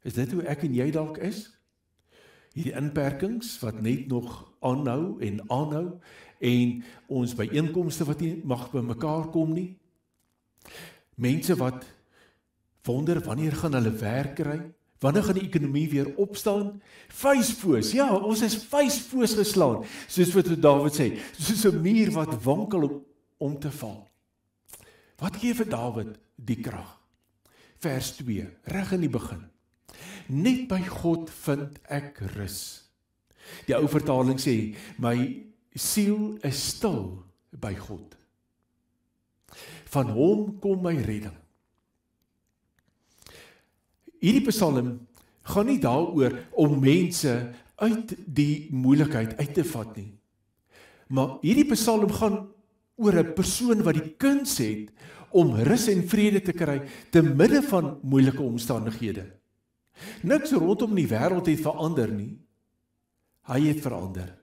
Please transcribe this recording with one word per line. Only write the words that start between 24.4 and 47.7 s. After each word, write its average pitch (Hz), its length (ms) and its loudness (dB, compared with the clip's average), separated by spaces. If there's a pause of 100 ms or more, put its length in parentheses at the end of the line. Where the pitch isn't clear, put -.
Wat 190 180 -8
gee 233 180 -2
vir 220 140 -2
Dawid 113 500 -6 (180)
die 117 240 -6
krag? - 400 -12 (760)
Vers 131 380 -4
twee, 104 320 -6 (160)
reg 190 280 -4
in 185 80 0
die 160 80 0
begin. - 420 -6 (760)
"Net 247 400 0
by 185 140 -2
God 165 480 -2
vind 143 480 -4 (100)
ek 143 300 -8 (160)
rus." - 480 -10 (840)
Die 131 100 0
ou 147 120 2
vertaling 135 500 2
sê, 107 380 0 (220)
"My 120 440 -2 (320)
siel 214 680 0
is - 260 -4
stil 98 560 -4 (260)
by 110 240 -8
God." - 420 -16 (1700)
Van 127 200 0
hom 196 500 2
kom 190 220 0
my 170 160 0
redding. 104 380 -4 (2750)
Hierdie 202 260 4
Psalm 135 480 2 (500)
gaan 208 240 2
nie 277 120 2
daaroor 135 520 2 (240)
om 147 240 4
mense 147 500 4 (440)